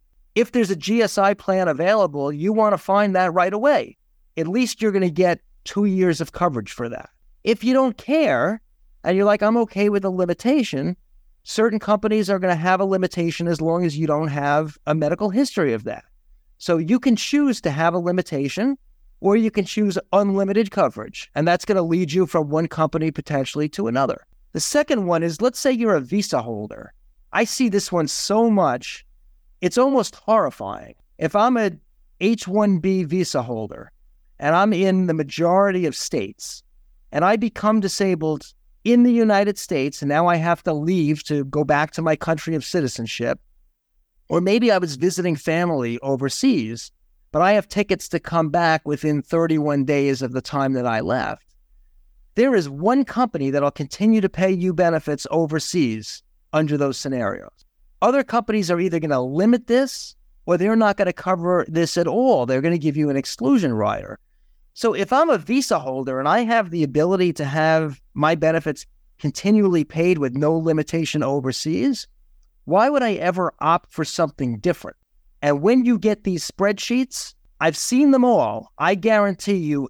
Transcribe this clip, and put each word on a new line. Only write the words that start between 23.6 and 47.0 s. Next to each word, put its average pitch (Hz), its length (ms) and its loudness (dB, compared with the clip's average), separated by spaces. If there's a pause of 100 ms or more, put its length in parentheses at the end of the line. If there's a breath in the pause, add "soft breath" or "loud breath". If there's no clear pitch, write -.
to 202 200 -6
another. 135 400 -2 (240)
The 156 80 -6
second 269 480 0
one 170 160 0
is, 165 180 -4
let's 247 160 0
say 262 140 0
you're 226 240 2
a 143 60 2
visa 147 420 -2
holder. 107 500 -12 (400)
I 214 100 2
see 240 240 -2
this 196 240 -2
one 165 160 0
so 220 440 0
much, 156 560 -2 (520)
it's 180 180 -2
almost 262 400 2
horrifying. 135 760 -2 (240)
If 160 180 -2
I'm 240 220 2
a 208 140 0 (480)
H 220 280 0
one 202 300 2
B 185 280 0
visa 151 360 -2
holder, 113 500 -10 (460)
and 151 180 0
I'm 202 160 4
in 185 360 2
the 160 80 0
majority 175 720 2
of 127 80 -4
states, - 640 -8 (500)
and 165 140 0
I 214 120 2
become 214 420 0
disabled 175 720 -2 (300)
in 240 180 6
the 247 100 6
United 208 460 2
States, 143 460 -4
and 143 60 -2
now 165 180 2
I 175 80 4
have 170 280 0
to 165 100 0
leave 151 500 0
to 147 220 -2
go 147 180 -2
back 147 300 0
to 160 100 -6
my 156 120 2
country 165 380 -4
of 147 100 -4
citizenship, 123 760 -4 (920)
or 165 120 0
maybe 220 300 2
I 190 60 4
was 165 180 -4
visiting 175 400 -2
family 156 680 -2
overseas, 135 880 -2 (420)